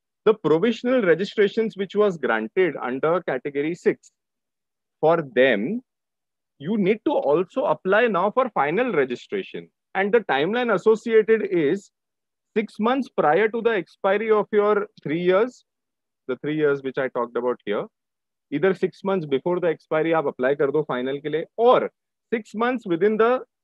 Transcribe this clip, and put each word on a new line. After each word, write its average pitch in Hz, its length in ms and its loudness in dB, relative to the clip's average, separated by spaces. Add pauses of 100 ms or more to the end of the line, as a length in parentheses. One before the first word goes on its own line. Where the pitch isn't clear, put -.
(260)
The 214 80 4
provisional 233 680 0
registrations 202 760 0
which 196 200 -6
was 202 220 2
granted 123 600 0
under 135 420 -2
category 143 520 -6
six, - 380 -4 (880)
for 165 220 2 (120)
them, 127 460 2 (800)
you 180 200 -4
need 208 260 2
to 302 80 0
also 175 520 0
apply 202 420 0
now 202 240 0
for 254 200 0
final 185 420 -2
registration। 113 760 -4 (260)
And 190 180 -2
the 233 80 4
timeline 208 520 -2
associated 220 800 2
is 170 400 0 (640)
six 214 220 -4
months 240 300 0
prior 175 400 2
to 226 120 -4
the 226 100 0
expiry 208 600 -2
of 208 220 2
your 208 340 2 (160)
three 165 180 -4
years, 185 440 0 (640)
the 127 80 -4
three 147 200 -6
years 143 260 2
which 131 140 -6
I 131 120 -2
talked 120 280 -4
about 120 280 -2
here, 113 220 -4 (640)
either 160 200 2
six 185 300 -4
months 190 240 -2
before 147 340 -2
the 175 80 -2
expiry 160 440 -2
आप 160 140 0
अप्लाई 131 280 -2
कर 143 160 0
दो 147 180 0
फाइनल 127 340 -4
के 151 60 -8
लिए, 156 160 -4 (120)
or 220 340 4 (420)
six 226 220 -6
months 233 320 -4
within 190 300 0
the, 233 240 2 (240)